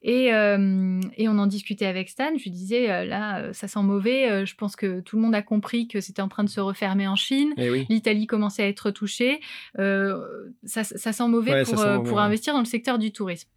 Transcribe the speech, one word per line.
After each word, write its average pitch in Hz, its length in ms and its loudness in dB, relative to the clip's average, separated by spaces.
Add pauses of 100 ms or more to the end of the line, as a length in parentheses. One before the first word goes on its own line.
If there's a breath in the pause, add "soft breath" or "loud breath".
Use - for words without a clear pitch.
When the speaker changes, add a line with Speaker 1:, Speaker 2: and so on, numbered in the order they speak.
Speaker 1:
Et, 247 300 4
euh, 196 680 4 (160)
et 220 120 2
on 208 100 4
en 202 100 4
discutait 202 380 -2
avec 185 220 -4
Stan. 285 300 -4
Je - 60 -6
lui 185 80 -8
disais, 208 360 0
euh, 180 160 0
là, 202 360 -4
euh, - 120 -8
ça 202 140 -10
sent 202 160 -2
mauvais. 220 480 2
Euh, 196 160 0
je - 80 -10
pense 208 220 -6
que 185 240 -2
tout 214 160 -6
le 220 60 4
monde 226 120 4
a 208 80 0
compris 226 460 -2
que 208 120 -4
c'était 196 220 -8
en 196 60 -2
train 208 160 -2
de 202 40 0
se 208 120 -4
refermer 196 480 0
en 196 80 0
Chine. 285 400 2
Speaker 2:
Eh 123 120 0
oui. 131 200 2
Speaker 1:
L'Italie 214 400 2
commençait 208 340 -2
à 202 60 2
être 202 240 -4
touchée. 247 480 -2 (400 loud breath)
Euh, 196 360 0 (460)
ça, 220 220 -6
ça - 280 -6
sent 240 140 0
mauvais 233 240 4
Speaker 2:
Ouais, 269 140 4
Speaker 1:
pour, 233 120 0
Speaker 2:
ça 214 60 2
sent 208 60 4
Speaker 1:
euh, - 80 4
Speaker 2:
mauvais, - 120 0
Speaker 1:
pour 208 100 2
Speaker 2:
ouais. 208 40 4
Speaker 1:
investir 220 320 0
dans 269 60 4
le 226 40 2
secteur 240 360 -2
du 214 100 -2
tourisme. 185 460 -8